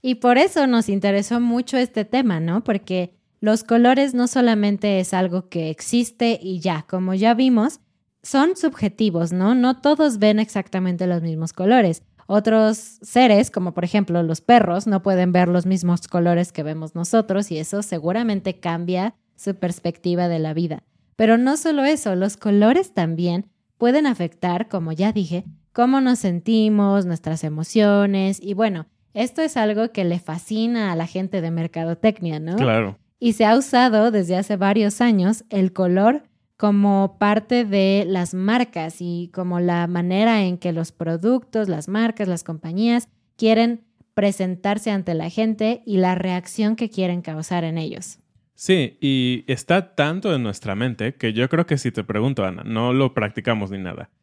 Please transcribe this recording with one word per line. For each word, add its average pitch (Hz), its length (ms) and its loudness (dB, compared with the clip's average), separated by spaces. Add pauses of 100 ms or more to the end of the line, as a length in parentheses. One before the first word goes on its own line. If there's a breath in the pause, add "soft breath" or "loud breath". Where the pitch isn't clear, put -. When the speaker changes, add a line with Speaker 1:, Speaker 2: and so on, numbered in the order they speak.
Speaker 1:
Y 254 140 -2
por 247 220 4
eso 311 300 2
nos 233 200 2
interesó 202 540 0
mucho 240 360 -2
este 240 280 -2
tema, 233 340 0
¿no? 165 240 -2
Porque 185 520 -4 (260)
los 214 240 2
colores 247 480 4
no 247 140 0
solamente 208 760 2
es 185 120 -4
algo 185 360 -2
que 160 200 -4
existe 233 720 -2
y 185 200 -6
ya, 160 260 -2
como 185 280 -2
ya 226 180 4
vimos, 247 480 2 (400)
son 311 360 0
subjetivos, 185 760 -2
¿no? 196 220 2
No 247 260 2
todos 285 380 2
ven 214 200 4
exactamente 185 680 -2
los 175 140 0
mismos 160 320 -6
colores. 190 500 2 (240 soft breath)
Otros 220 500 2 (240)
seres, 240 480 4
como 185 240 -4
por 175 120 -4
ejemplo 175 380 0
los 160 180 -2
perros, 202 460 4
no 196 140 0
pueden 180 300 2
ver 180 160 4
los 180 180 0
mismos 175 420 0
colores 175 440 0
que 165 120 -8
vemos 156 320 -10
nosotros 202 560 0
y 160 60 -4
eso 196 240 -6
seguramente 190 800 -4
cambia 180 560 -4 (200)
su 196 200 -6
perspectiva 175 720 -4
de 165 120 -2
la 156 140 -4
vida. 160 300 -4 (320)
Pero 220 220 4
no 262 200 2
solo 302 280 0
eso, 285 300 0
los 196 220 -2
colores 220 560 2
también 175 540 -2 (300)
pueden 262 280 2
afectar, 180 640 -2
como 165 220 -4
ya 190 200 0
dije, 180 320 -4 (300)
cómo 254 280 2
nos 254 180 2
sentimos, 202 840 2
nuestras 160 400 -4
emociones 196 960 2
y 196 120 -8
bueno, 190 320 -2 (280)
esto 247 280 -4
es 311 160 -2
algo 214 340 0
que 202 120 -4
le 175 160 0
fascina 214 720 -4
a 170 40 -2
la 165 120 -4
gente 185 340 -4
de 165 100 -4
mercadotecnia, 165 880 -2
¿no? 165 180 -6
Speaker 2:
Claro. 113 400 0 (200)
Speaker 1:
Y 233 160 0
se 220 120 2
ha 226 120 6
usado 240 540 2
desde 185 260 0
hace 202 180 -2
varios 202 460 0
años 214 480 2
el 190 240 0
color 196 500 2 (320)
como 202 640 2
parte 214 440 0
de 196 440 2
las 180 260 -2
marcas 190 680 -2
y 175 340 -8
como 180 280 -4
la 170 260 0
manera 190 560 0
en 180 140 -2
que 175 160 -4
los 165 180 -4
productos, 196 800 -2
las 156 180 -6
marcas, 220 400 -2
las 170 160 -4
compañías 196 640 -2 (300)
quieren 226 480 2 (280)
presentarse 196 760 -2
ante 185 220 -4
la 160 160 -4
gente 220 560 -2
y 202 120 0
la 185 180 2
reacción 185 600 -2
que 220 140 -6
quieren 180 320 -4
causar 160 420 -6
en 165 140 -4
ellos. - 420 -10 (360)
Speaker 2:
Sí, 175 440 -2
y 127 480 -2
está 170 480 -2
tanto 165 400 -2
en 127 80 -2
nuestra 101 320 -6
mente 113 400 -4
que 113 160 -4
yo 117 160 0
creo 170 180 0
que 147 120 -2
si 123 160 -4
te 107 100 -6
pregunto, 107 400 -2
Ana, 92 220 -6
no 113 260 -2
lo 131 220 2
practicamos 104 580 -4
ni 101 60 -8
nada. 92 320 -10 (120)